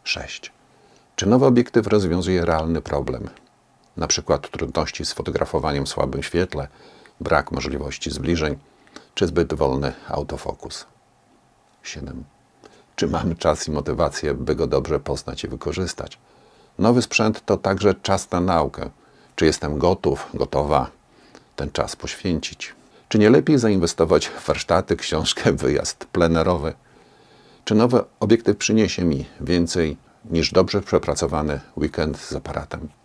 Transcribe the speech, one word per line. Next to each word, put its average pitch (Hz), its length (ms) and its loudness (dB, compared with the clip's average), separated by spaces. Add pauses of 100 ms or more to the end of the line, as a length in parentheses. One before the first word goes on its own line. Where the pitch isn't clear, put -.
Sześć. - 480 -8 (640)
Czy 90 100 -2
nowy 127 200 6
obiektyw 120 400 4
rozwiązuje 92 580 2
realny 80 360 0
problem? 67 480 -4 (680)
Na 82 100 -4
przykład - 440 -2
trudności - 540 -6
z - 80 -6
fotografowaniem 73 720 -2
w - 20 -8
słabym 67 340 -4
świetle, 85 460 -2 (520)
brak - 320 0
możliwości 71 580 -6
zbliżeń, 73 480 -2 (560)
czy 95 120 0
zbyt 78 280 0
wolny 69 380 0 (160)
autofokus? - 800 -8 (960)
Siedem. 67 420 -12 (720)
Czy - 100 0
mam 82 300 0
czas 78 320 0
i - 20 -6
motywację, 76 640 -2
by 65 200 -2
go 76 120 0
dobrze 69 340 0
poznać - 440 -6
i - 40 -10
wykorzystać? - 720 -8 (600)
Nowy 120 240 6
sprzęt 110 440 0
to 101 100 4
także 98 380 2
czas - 360 -2
na 90 100 0
naukę. 85 500 0 (460)
Czy 85 100 2
jestem 76 320 0
gotów, 82 560 0
gotowa 71 560 0 (680)
ten 71 140 -6
czas - 260 -4
poświęcić? - 800 -8 (340)
Czy 110 100 2
nie 107 120 8
lepiej 147 280 6
zainwestować 85 680 2
w - 200 -10
warsztaty, - 500 0
książkę, - 560 -2
wyjazd 69 520 -2
plenerowy? 82 680 2 (920)
Czy 107 100 0
nowy 123 260 6 (200)
obiektyw 104 360 4
przyniesie 107 480 0
mi 71 220 0 (140)
więcej 82 560 0 (280)
niż 82 280 0
dobrze 92 280 4
przepracowany 78 800 -2 (160)
weekend 76 420 -2
z - 140 -12
aparatem? - 560 -8 (160)